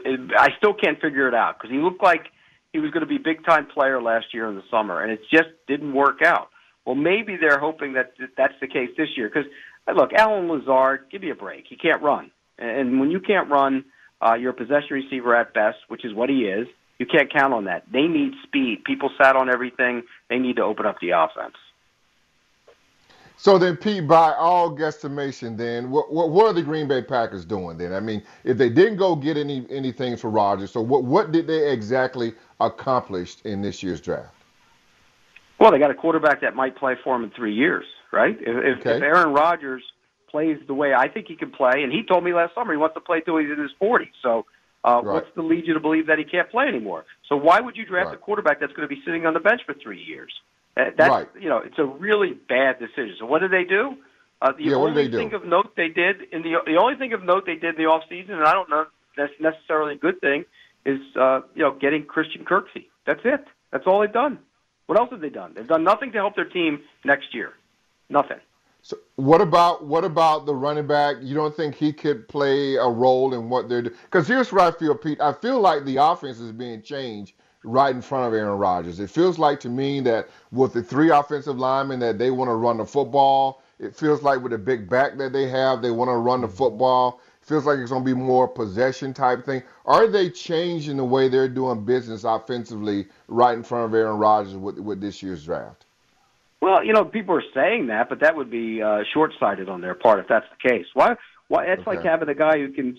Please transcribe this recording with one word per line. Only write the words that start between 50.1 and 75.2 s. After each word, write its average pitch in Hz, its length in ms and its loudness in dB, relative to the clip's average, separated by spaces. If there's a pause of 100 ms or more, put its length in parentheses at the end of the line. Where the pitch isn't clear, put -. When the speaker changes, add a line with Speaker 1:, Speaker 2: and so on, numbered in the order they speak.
Speaker 1:
Uh, 127 200 0
that's, 160 120 6
Speaker 2:
Right. 101 200 0 (100)
Speaker 1:
you 165 100 -8
know, 123 100 0
it's - 200 -6
a 156 60 2
really 185 480 -2
bad 131 480 0
decision. 110 400 -8
So 110 60 -10
what 147 120 2
did 185 140 -2
they 185 100 2
do? 202 340 -2 (460)
Uh, 131 80 4
the 143 140 -4
Speaker 2:
Yeah, 143 120 2
what 143 120 2
did - 20 -2
Speaker 1:
only 147 140 2
Speaker 2:
they 127 40 -2
do? 117 100 -4
Speaker 1:
thing 113 160 -4
of 185 100 -8
note 180 320 0
they 170 120 0
did 175 340 -2 (100)
in 165 100 -8
the, 165 140 -2 (100)
the 160 120 0
only 247 180 4
thing 254 160 -8
of 196 100 -6
note 185 240 0
they 170 80 -4
did 160 240 -6
in 160 60 -2
the 160 40 2
offseason, 175 420 -2
and 165 140 -4
I 156 100 4
don't 185 140 -2
know 151 180 -2 (300)
that's 143 220 -4
necessarily 156 560 -2
a - 20 -12
good 180 240 -4
thing, 147 240 -2 (400)
is, 139 140 -2 (180)
uh, 131 260 2 (120)
you 160 80 -4
know, 143 80 2
getting 143 340 -2
Christian - 400 -6
Kirksey. 185 440 -4 (180)
That's 151 180 -2
it. 277 220 -2 (240)
That's 139 160 -8
all 196 140 4
they've 208 120 0
done. 254 280 -2 (460)
What 170 120 2
else 247 120 2
have 226 100 -14
they 147 100 -8
done? 92 240 -14
They've 107 120 -14
done 160 180 2
nothing 226 280 0
to 220 60 -6
help 202 160 -2
their 175 100 -2
team 160 380 -2 (220)
next 139 280 0
year. 113 200 -8 (580)
Nothing. 139 300 0 (420)
Speaker 2:
So - 140 -14 (180)
what 147 260 4
about, 170 440 2
what 160 200 -2
about 156 400 2
the 147 120 -4
running 147 320 -4
back? 143 340 2
You 135 140 -8
don't 151 180 -2
think 151 220 -6
he 151 160 0
could 143 360 -4
play 139 460 0
a 123 140 2
role 127 440 2
in 117 160 -6
what 120 200 -2
they're 120 140 -2
doing? 117 120 -8 (160)
'Cause 160 160 2
here's 247 260 0
what 190 80 4
I 170 160 4
feel, 151 200 0
Pete. 151 260 -6